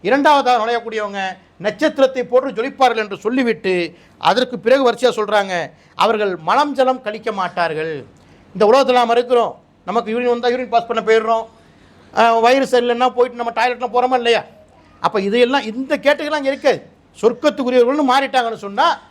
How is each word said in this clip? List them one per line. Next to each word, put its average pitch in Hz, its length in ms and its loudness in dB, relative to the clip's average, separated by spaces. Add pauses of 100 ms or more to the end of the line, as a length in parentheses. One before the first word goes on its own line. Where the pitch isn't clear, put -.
இரண்டாவதாக 262 560 2
நுழையக்கூடியவங்க 220 600 -4 (440)
நட்சத்திரத்தை 262 640 0
போன்று 262 260 2
ஜொலிப்பார்கள் 240 460 0
என்று 202 220 -8
சொல்லிவிட்டு, 226 500 -2 (560)
அதற்கு 247 340 0
பிறகு 269 220 2
வரிசையா 233 320 2
சொல்றாங்க, 202 340 -2 (520)
அவர்கள் 208 280 0 (160)
மலம் 277 300 0
ஜலம் 254 260 0
கழிக்க 214 240 -8 (100)
மாட்டார்கள். 165 540 -4 (640)
இந்த 196 160 2
உலகத்துல 247 300 4
நாம 233 160 2
இருக்கிறோம், 240 360 0 (360)
நமக்கு 202 260 -4
யூரின் 240 180 0
வந்தா 240 220 0
யூரின் 254 180 -6
பாஸ் 233 180 0
பண்ண 226 180 -2
போயிடுறோம், 226 360 2 (680)
அஹ், 226 320 4
வயிறு 262 260 4
சரியில்லைன்னா 240 360 2 (100)
போயிட்டு 247 220 0
நம்ம 233 180 -6
டாய்லெட்லாம் 240 380 -2
போறோமா 254 260 2
இல்லையா? 233 200 2 (600)
அப்ப 190 140 -2 (120)
இதையெல்லாம், 240 440 2
இந்த 262 200 -6 (140)
கேட்டகரிலாம் 294 360 0
இங்க 269 120 -2
இருக்காது. 262 260 0 (380)
சொர்க்கத்துக்குரியவர்கள்னு 254 920 0
மாறிட்டாங்கன்னு 254 540 -2
சொன்னா 226 220 0 (220)